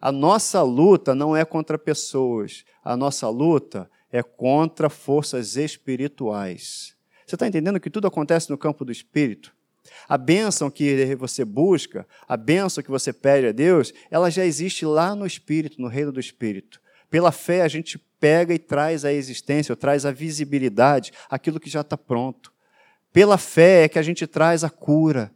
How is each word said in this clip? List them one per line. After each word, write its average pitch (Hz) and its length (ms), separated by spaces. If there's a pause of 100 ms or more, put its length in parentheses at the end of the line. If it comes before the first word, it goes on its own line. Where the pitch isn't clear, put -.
A 135 100
nossa 175 500
luta 143 540
não 151 200
é 160 80
contra 160 340
pessoas, 123 840 (200)
a 123 120
nossa 135 340
luta 123 600 (220)
é 123 100
contra 151 680
forças 135 640
espirituais. 127 1400 (300)
Você - 100
tá 240 120
entendendo 185 320
que 165 100
tudo 202 180
acontece 165 420
no 143 80
campo 147 280
do 123 60
espírito? - 600 (540)
A 143 100
bênção 160 520
que 139 460
você 127 280
busca, 127 640 (200)
a 120 100
bênção 156 460
que - 80
você 135 200
pede 139 360
a 110 40
Deus, 147 420 (180)
ela 170 180
já 180 160
existe 165 400
lá 160 300
no 202 100
espírito, 156 560
no 123 60
reino 143 240
do 131 80
espírito. 107 600 (300)
Pela 165 220
fé, 175 300
a 165 60
gente 156 300 (220)
pega 165 340
e 165 60
traz 151 460
à 143 80
existência, 139 600
ou 113 40
traz 139 280
à 143 60
visibilidade 139 1000 (180)
aquilo 156 300
que - 100
já 147 140
tá 151 140
pronto. 127 540 (600)
Pela 202 260
fé 175 460
é 156 60
que - 100
a 160 40
gente 165 240
traz 165 360
a 160 60
cura 147 680